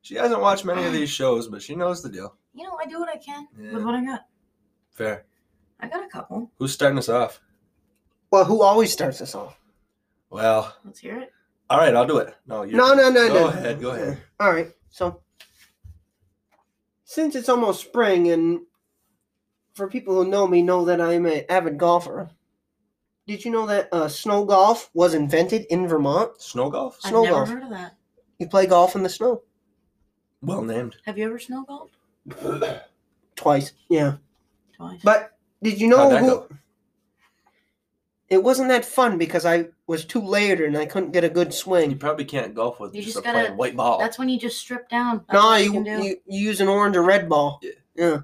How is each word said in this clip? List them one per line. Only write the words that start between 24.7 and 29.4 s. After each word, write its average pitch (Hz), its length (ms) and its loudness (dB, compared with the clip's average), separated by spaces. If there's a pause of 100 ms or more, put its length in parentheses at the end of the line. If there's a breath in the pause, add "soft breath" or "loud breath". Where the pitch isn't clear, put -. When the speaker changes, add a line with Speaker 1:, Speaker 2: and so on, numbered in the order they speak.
Speaker 3:
was 170 220 4
invented 190 560 0
in 180 180 0
Vermont? 160 540 0
Speaker 1:
Snow 127 280 -6
golf? 131 340 -8
Speaker 2:
I've 196 60 -6
Speaker 3:
Snow 226 120 4
Speaker 2:
never 180 140 2
Speaker 3:
golf. 214 120 -2
Speaker 2:
heard 247 140 -10
of 254 80 -16
that. 180 260 -14 (420)
Speaker 3:
You 170 100 -8
play 190 180 4
golf 180 300 4
in 190 60 -2
the 180 60 -2
snow. 233 340 -2 (1000)